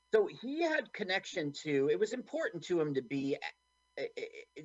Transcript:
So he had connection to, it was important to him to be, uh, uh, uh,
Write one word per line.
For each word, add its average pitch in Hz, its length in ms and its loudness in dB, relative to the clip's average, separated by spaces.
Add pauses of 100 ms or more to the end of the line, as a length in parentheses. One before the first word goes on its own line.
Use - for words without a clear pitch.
(140)
So 208 120 6
he 262 360 -4
had 311 300 0
connection 185 600 -2 (120)
to, 143 260 4
it 165 80 4
was 208 160 2
important 254 500 -4
to 175 160 2
him 151 140 2
to 135 80 2
be, 135 340 0 (640)
uh, 139 40 -2
uh, - 200 -6 (360)
uh, 156 60 -12